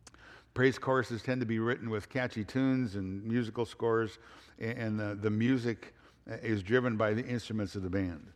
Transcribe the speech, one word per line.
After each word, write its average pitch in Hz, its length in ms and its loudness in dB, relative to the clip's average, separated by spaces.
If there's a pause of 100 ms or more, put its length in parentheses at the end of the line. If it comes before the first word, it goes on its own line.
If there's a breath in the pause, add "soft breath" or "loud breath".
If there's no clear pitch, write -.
(540 loud breath)
Praise 127 240 6
choruses 127 440 0
tend 127 180 -2
to 120 60 0
be 113 120 0
written 117 320 0
with 107 180 -4
catchy 120 360 -2
tunes 131 520 0
and 98 280 -6
musical 117 400 0
scores, 113 540 0 (420 loud breath)
a-, 113 160 -4
and 110 220 -2
the, 104 220 -2
the 107 100 2
music, 117 640 2 (360 soft breath)
uh, 107 120 -8
is 107 200 0
driven 117 340 4
by 107 160 4
the 117 120 0
instruments 110 500 -4
of 101 80 -4
the 92 80 -2
band. 90 460 0